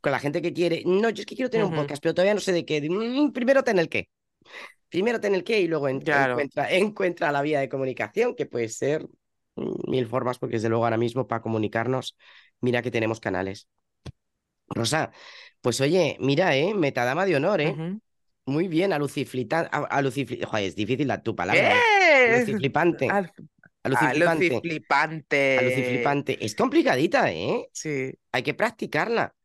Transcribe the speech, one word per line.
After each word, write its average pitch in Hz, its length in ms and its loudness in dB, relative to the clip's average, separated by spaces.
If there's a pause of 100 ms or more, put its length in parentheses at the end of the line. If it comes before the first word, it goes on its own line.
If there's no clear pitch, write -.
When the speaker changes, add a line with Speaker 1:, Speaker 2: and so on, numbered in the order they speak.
Speaker 1:
Con 147 100 0
la 123 80 0
gente 147 220 -2
que 160 120 -4
quiere, 170 320 0
"No, 202 240 2
yo 214 120 -6
es 214 40 -10
que 220 100 -14
quiero 254 140 -4
tener 220 160 0
un 180 60 -2
Speaker 2:
Ujú. 160 40 -4
Speaker 1:
podcast, 147 280 -4
pero 165 120 0
todavía 190 200 4
no 180 60 -4
sé 196 120 -2
de 170 120 0
qué". 151 160 -2
Digo, 156 140 -2
"Mm, 247 380 0
primero 262 300 2
ten 208 160 2
el 160 100 0
qué. 98 200 -4 (800)
Primero 214 320 0
ten 202 140 0
el 180 80 -2
qué 220 180 0
y 165 60 2
luego 147 220 0
en-, 135 120 -2
Speaker 2:
Claro. 139 340 2
Speaker 1:
encuentra, 139 320 -2
<laughs> 135 40 -2
encuentra 180 600 0
la 143 100 0
vía 147 200 0
de 135 80 -2
comunicación", 135 680 -2
que 143 100 -4
puede 117 240 -4
ser, 143 380 -4 (480)
mm, - 360 -6
mil 127 160 0
formas, 123 320 -2
porque 120 180 -6
desde 110 120 0
luego 113 160 2
ahora 113 120 2
mismo 117 300 -2
para 113 140 -4
comunicarnos, 113 760 -2 (440)
mira 120 200 2
que 120 100 -4
tenemos 113 280 0
canales. 95 500 -6 (1000)
Rosa, 113 420 -2 (500)
pues 120 200 0
oye, 156 380 2
mira, 139 360 2
¿eh? 170 180 2
Metadama 143 520 0
de 175 100 2
honor, 160 260 2
¿eh? 156 120 0
Speaker 2:
Ujú. 170 280 -8 (440)
Speaker 1:
Muy 156 220 -2
bien, 180 240 2
aluciflita-, 143 800 -2
a-, 139 300 -2
alucifli-, 123 440 -4
joder, 107 200 -2
es 87 100 -6
difícil 120 320 -2
la, 101 160 -2
tu 113 120 -4
palabra, 107 360 2
¿eh? 494 160 4 (380)
Speaker 2:
¡Eh! 233 40 4
Speaker 1:
Aluciflipante. 175 800 2
Speaker 2:
Al-, 196 240 -2 (500)
Speaker 1:
Aluciflipante. 139 640 2 (100)
Speaker 2:
aluciflipante. 147 1040 0
Speaker 1:
Aluciflipante. 127 840 0
Es 107 100 -6
complicadita, 233 760 2
¿eh? 98 420 -4
Speaker 2:
Sí. 135 400 -6 (180)
Speaker 1:
Hay 127 120 -2
que 147 100 -4
practicarla. 202 920 -2